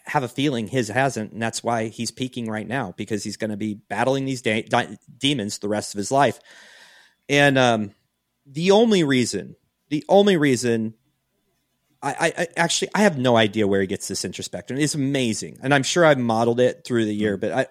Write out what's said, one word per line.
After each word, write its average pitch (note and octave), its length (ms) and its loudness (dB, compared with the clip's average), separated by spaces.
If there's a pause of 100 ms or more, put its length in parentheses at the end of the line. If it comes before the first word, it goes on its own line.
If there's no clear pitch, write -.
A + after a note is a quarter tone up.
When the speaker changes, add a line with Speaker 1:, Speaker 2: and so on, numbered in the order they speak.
Speaker 1:
have D3 180 -2
a A#2+ 40 -6
feeling B2+ 400 -2
his A#2+ 220 -2
hasn't. B2+ 440 -2
And G#2+ 80 -8
that's A2+ 220 -6
why A2+ 260 -2
he's A2 220 -8
peaking B2 380 -8
right G#2+ 180 -8
now, A2 300 -6
because G#2+ 260 -6
he's G#2 140 -10
gonna G#2+ 200 -6
be G#2+ 180 -6
battling B2 500 -2
these C3 160 -6
de-, A2 220 -2
de-, A2 340 -2 (200)
demons B2+ 420 -2
the G#2 100 -8
rest G#2 240 -4
of G#2 60 -10
his G2+ 120 -6
life." C3+ 280 2 (920)
And, C#3+ 280 4
um, A2+ 340 2 (540)
the D#3 260 0
only G#3 320 6
reason B2 520 0 (380)
the D3+ 160 -4
only G3+ 280 6
reason A#2 580 0 (1080)
I, C#3+ 80 -4 (100)
I, E3 220 0
I F3 60 -2 (100)
actually, E3+ 380 0
I G3+ 80 2
have E3+ 160 2
no B2 180 4
idea G#2+ 300 2
where G2 120 2
he G2 60 2
gets F#2+ 220 -6
this - 180 -6
introspection. F#2+ 540 -10
It's D3 160 0
amazing. C3+ 640 -4
And C3 100 0
I'm C#3 120 4
sure F3 200 2
I've D3+ 140 6
modeled A#2 420 2
it B2 240 2
through A#2 220 0
the G#2+ 80 -2
year, G#2 240 -2
Speaker 2:
Mm. F2 40 -6
Speaker 1:
but G#2 100 -4 (200)